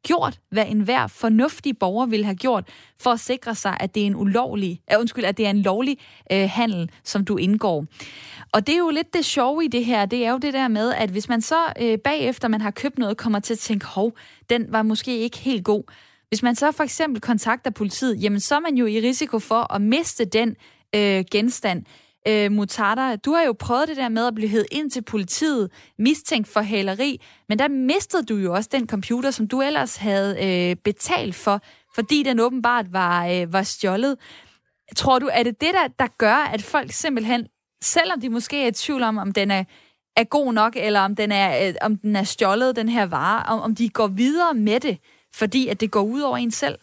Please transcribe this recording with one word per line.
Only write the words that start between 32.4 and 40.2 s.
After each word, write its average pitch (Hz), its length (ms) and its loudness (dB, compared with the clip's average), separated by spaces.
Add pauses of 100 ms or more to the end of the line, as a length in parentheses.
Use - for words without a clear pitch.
åbenbart 240 520 0
var, 175 340 0
øh, 175 260 -2
var 190 100 2
stjålet. 208 540 0 (800)
Tror 262 220 4
du, 269 140 0
er 240 100 4
det 233 180 -2
det, 311 120 0
der, 349 160 2 (100)
der 254 80 2 (120)
gør, 220 160 4
at 220 280 0
folk 202 300 -2
simpelthen, 240 540 -2 (360)
selvom 330 380 0
de 254 80 -6
måske 240 340 -2
er 240 60 2
i 220 40 0
tvivl 269 300 -2
om, 220 160 0
om 196 140 -4
den 202 180 0
er, 190 140 0 (520)
er 226 80 4